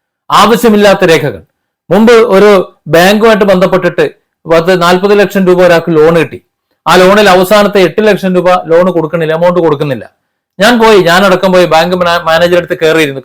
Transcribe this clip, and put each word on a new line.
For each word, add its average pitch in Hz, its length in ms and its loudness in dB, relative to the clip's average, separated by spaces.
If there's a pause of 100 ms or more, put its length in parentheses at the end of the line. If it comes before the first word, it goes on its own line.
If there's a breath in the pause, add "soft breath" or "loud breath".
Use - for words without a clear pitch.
(320)
ആവശ്യമില്ലാത്ത 208 760 2
രേഖകൾ. 147 360 -2 (500)
മുമ്പ് 220 220 2
ഒരു 208 600 2 (140)
ബാങ്കുമായിട്ട് 202 580 0
ബന്ധപ്പെട്ടിട്ട് 175 680 -2 (420)
പത്ത് 170 280 0
നാൽപത് 185 380 0
ലക്ഷം 190 280 -2
രൂപ 180 140 2
ഒരാൾക്ക് 170 360 0
ലോൺ 160 180 2
കിട്ടി. 147 260 -4 (460)
ആ 165 80 2
ലോണിൽ 196 340 2
അവസാനത്തെ 202 500 0
എട്ട് 190 280 0
ലക്ഷം 185 280 -2
രൂപ 180 140 0
ലോൺ 180 420 0
കൊടുക്കണില്ല, 160 420 -4
എമൗണ്ട് 175 260 -2
കൊടുക്കുന്നില്ല. 143 500 -4 (500)
ഞാൻ 226 200 0
പോയി, 220 200 2
ഞാനടക്കം 185 520 0
പോയി 180 140 2
ബാങ്ക് 170 300 0
മാ-, 175 280 -4
മാനേജറെ 175 340 0
അടുത്ത് 170 240 -6
കയറിയിരുന്നു. 156 440 -2